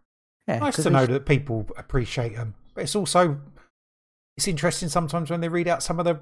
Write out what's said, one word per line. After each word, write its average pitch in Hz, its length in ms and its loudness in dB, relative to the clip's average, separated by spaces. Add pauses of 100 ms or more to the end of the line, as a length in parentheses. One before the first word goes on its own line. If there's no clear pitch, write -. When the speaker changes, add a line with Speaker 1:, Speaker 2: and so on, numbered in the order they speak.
(480)
Speaker 1:
Yeah, 117 120 0
Speaker 2:
Nice 285 160 0
Speaker 1:
'cause 156 80 -2
Speaker 2:
to 165 60 4
know 135 140 6
Speaker 1:
it's 120 100 2
Speaker 2:
that 139 120 -2
people 131 400 0 (120)
appreciate 117 600 -4
'em, 113 180 -8 (180)
but 196 100 -8
it's 147 120 -4
also, 175 440 2 (960)
it's - 140 -2
interesting 165 400 -2
sometimes 165 400 -2
when 170 100 -2
they 170 80 -2
read 175 200 0
out 170 140 0
some 170 180 -2
of 170 60 -2
the 170 160 2